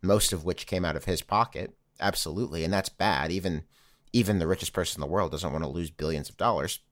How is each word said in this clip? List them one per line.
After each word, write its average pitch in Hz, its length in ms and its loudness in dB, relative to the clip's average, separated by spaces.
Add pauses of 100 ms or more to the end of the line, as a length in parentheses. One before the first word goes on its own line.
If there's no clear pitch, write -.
most 98 300 4
of 82 140 -4
which 90 220 -4
came 90 180 0
out 78 100 0
of 80 80 -6
his 90 180 -2
pocket. - 540 -2 (240)
Absolutely. 85 640 -2
And 85 80 0
that's 95 160 0
bad. 80 420 0
Even, 87 340 -2 (500)
even 104 260 4
the 82 80 0
richest 92 240 0
person - 300 -2
in - 0 -
the 73 100 -4
world 90 200 0
doesn't 76 200 -4
want 76 140 -2
to 69 40 -4
lose 82 200 -4
billions 78 400 -4
of - 80 -20
dollars. 90 420 0 (120)